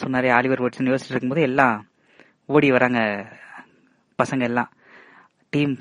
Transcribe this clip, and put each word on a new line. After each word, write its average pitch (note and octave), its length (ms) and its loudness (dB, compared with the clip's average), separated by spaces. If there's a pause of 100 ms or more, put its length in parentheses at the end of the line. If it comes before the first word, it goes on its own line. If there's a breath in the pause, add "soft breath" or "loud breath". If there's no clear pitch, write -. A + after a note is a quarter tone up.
சொன்னாரே B2+ 300 -2
ஆலிவர் B2+ 300 2
வுட்ஸ்னு B2 280 -2
யோசிச்சுட்டு C3 220 -2
இருக்கும்போது C3 320 -2
எல்லாம் B2+ 440 0 (600 soft breath)
ஓடி C#3+ 240 4
வராங்க. A#2 560 0 (960 loud breath)
பசங்க C3 180 -2
எல்லாம், A#2+ 320 -4 (800 soft breath)
டீம் D3 300 -2